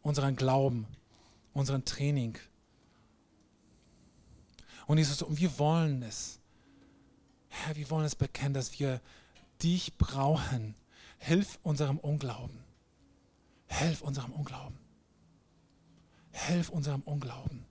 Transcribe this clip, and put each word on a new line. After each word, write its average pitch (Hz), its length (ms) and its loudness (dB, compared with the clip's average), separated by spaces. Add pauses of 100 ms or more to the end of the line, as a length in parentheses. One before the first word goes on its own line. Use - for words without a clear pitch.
unseren 139 340 2
Glauben, 131 500 4 (680)
unseren 135 320 0
Training. 139 520 0 (2500)
Und 151 100 6
Jesus, 147 240 2
und 151 180 -4
wir 170 200 2
wollen 151 420 4
es. - 380 -10 (1080)
Herr, - 280 -6
wir 147 160 -8
wollen 156 140 2
es 143 100 -2
bekennen, 139 400 -2
dass - 240 -4
wir 131 200 0 (640)
dich 175 360 2
brauchen. 135 760 2 (460)
Hilf 190 420 2
unserem 147 380 0
Unglauben. 135 580 -4 (1080)
Hilf 156 340 0
unserem 135 300 -4
Unglauben. 135 480 -8 (1500)
Hilf 170 380 0
unserem 143 320 -2
Unglauben. 131 680 -6